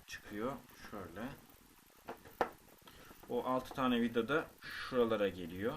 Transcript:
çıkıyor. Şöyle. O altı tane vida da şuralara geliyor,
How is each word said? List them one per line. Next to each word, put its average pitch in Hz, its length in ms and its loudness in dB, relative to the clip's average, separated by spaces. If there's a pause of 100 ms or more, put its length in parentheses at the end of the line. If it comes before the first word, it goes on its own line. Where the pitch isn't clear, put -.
çıkıyor. 110 460 -6 (380)
Şöyle. 98 360 -8 (2000)
O 120 160 0
altı 127 280 0
tane 123 280 4
vida 117 260 2
da 147 180 2 (160)
şuralara 110 680 2
geliyor, 92 500 -2